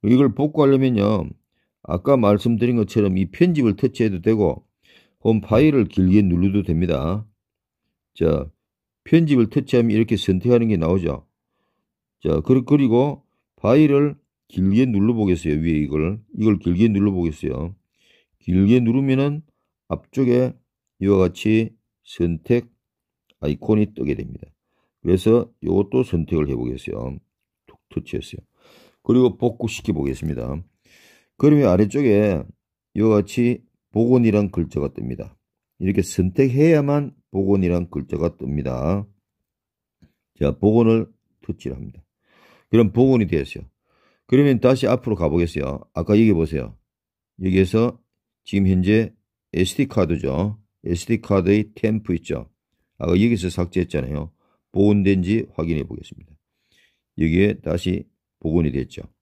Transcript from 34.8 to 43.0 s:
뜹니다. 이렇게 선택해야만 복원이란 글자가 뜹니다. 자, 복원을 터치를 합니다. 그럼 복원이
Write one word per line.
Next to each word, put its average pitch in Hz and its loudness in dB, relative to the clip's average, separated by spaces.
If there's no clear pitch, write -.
뜹니다. - -12
이렇게 95 -2
선택해야만 139 0
복원이란 95 0
글자가 78 -6
뜹니다. 71 -4
자, 71 -2
복원을 113 2
터치를 - -10
합니다. - -18
그럼 110 2
복원이 120 2